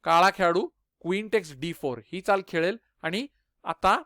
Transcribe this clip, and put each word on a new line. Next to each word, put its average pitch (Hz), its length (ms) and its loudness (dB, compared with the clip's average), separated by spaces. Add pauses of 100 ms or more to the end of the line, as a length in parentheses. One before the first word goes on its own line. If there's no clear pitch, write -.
काळा 170 300 6
खेळाडू 180 300 2 (400)
क्वीन 196 240 -4
टेक्स 185 320 -2
डी 170 120 -6
फोर 127 340 -6
ही 180 140 -10
चाल 196 280 0
खेळेल 175 280 -2 (260)
आणि 196 240 -6 (380)
आता 190 420 0